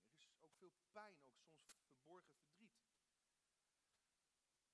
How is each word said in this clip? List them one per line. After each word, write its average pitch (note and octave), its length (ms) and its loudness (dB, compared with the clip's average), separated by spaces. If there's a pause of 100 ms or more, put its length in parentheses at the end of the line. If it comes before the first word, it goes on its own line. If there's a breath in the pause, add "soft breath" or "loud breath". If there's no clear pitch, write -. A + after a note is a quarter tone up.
(280)
er - 60 -12
is - 100 -14
ook D#3 120 -8
veel F3+ 180 -2 (180)
pijn, G#3 320 6
ook C3 160 -6
soms - 480 -2
verborgen D3 500 0
verdriet. F3+ 420 -8 (1900)